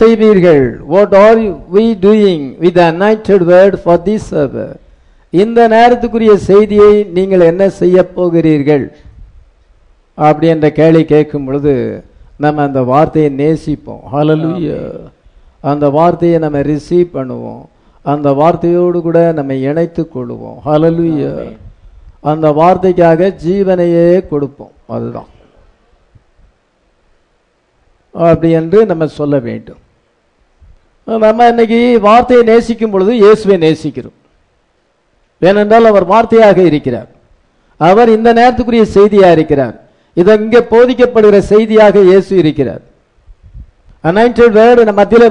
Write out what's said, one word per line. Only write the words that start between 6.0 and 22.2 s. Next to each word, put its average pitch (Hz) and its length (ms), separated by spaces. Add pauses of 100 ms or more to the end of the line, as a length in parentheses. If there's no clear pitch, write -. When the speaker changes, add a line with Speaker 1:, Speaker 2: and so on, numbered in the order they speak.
Speaker 1:
செய்தியை 208 580 (120)
நீங்கள் 185 460
என்ன 190 180 (120)
செய்ய 180 260 (100)
போகிறீர்கள்? 160 720 (1300)
அப்படி 151 320
என்ற 156 240
கேள்வி 160 340
கேட்கும் 151 400
பொழுது 139 300 (640)
நம்ம 151 260
அந்த 135 200
வார்த்தையை 147 480 (100)
நேசிப்போம். 143 640 (100)
ஹல்லேலூயா. 156 640
Speaker 2:
ஆமென். - 340 (500)
Speaker 1:
அந்த 147 280
வார்த்தையை 165 500
நம்ம 151 220
ரிசீவ் 151 560
பண்ணுவோம், 120 480 (380)
அந்த 147 280
வார்த்தையோடு 175 680
கூட 165 320
நம்ம 139 220 (160)
இணைத்துக் 165 460
கொள்வோம். 113 400 (100)
ஹல்லேலூயா. 156 680
Speaker 2:
ஆமென். 120 260 (640)